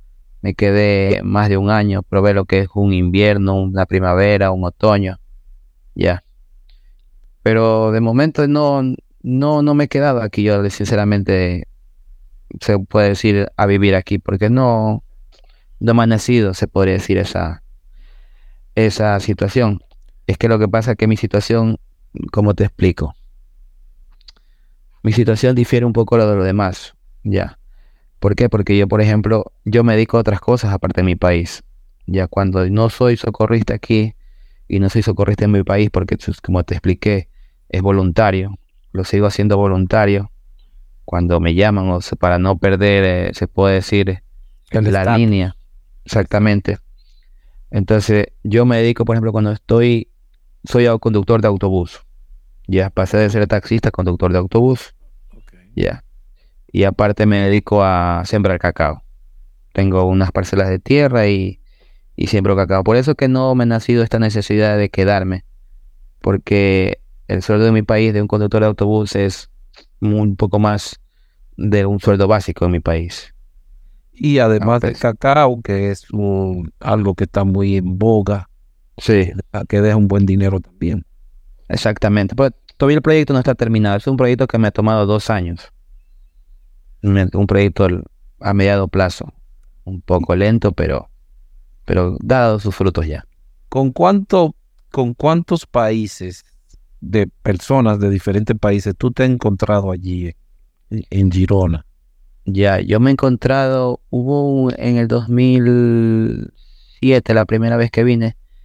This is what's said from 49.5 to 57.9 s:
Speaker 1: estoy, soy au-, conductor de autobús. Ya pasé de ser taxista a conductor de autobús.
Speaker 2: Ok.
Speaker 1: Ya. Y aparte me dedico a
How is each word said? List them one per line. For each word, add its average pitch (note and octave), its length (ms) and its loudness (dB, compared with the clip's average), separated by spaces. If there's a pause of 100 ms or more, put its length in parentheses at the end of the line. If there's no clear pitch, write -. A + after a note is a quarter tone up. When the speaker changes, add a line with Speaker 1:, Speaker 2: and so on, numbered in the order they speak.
Speaker 1:
estoy, A#2 580 0 (540)
soy A#2+ 220 2
au-, A2+ 120 2
conductor A2 440 0
de A2 60 2
autobús. F#2+ 520 -2 (640)
Ya F#2+ 220 0
pasé F#2+ 300 -2
de G#2+ 100 2
ser G#2 180 0
taxista A2 440 -2
a - 20 -2
conductor F2+ 400 -2
de F2+ 60 2
autobús. A#2+ 560 0 (400)
Speaker 2:
Ok. - 180 -20 (220)
Speaker 1:
Ya. G1+ 280 -4 (720)
Y F#2+ 120 0
aparte G#2 400 0
me G#2 140 2
dedico G2+ 440 0
a F2 440 0